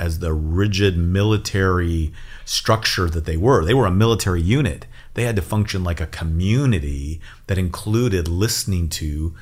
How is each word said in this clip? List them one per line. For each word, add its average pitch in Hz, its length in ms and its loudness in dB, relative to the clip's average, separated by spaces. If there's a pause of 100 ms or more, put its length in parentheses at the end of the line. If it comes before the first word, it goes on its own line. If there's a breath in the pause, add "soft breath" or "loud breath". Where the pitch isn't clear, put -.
as 82 200 -2
the 82 120 -2
rigid 92 640 2
military 90 1160 2 (340 loud breath)
structure - 640 0
that 80 160 -2
they 82 100 -2
were. 101 260 4
They 92 120 2
were 131 100 4
a 92 60 2
military 98 500 2
unit. 104 460 0 (260 loud breath)
They 117 120 -2
had 117 120 0
to 95 60 -2
function 98 420 -2
like 85 160 -2
a 80 60 -4
community 82 1120 0 (280 loud breath)
that 92 100 0
included 95 720 0
listening 87 600 0
to 76 520 -4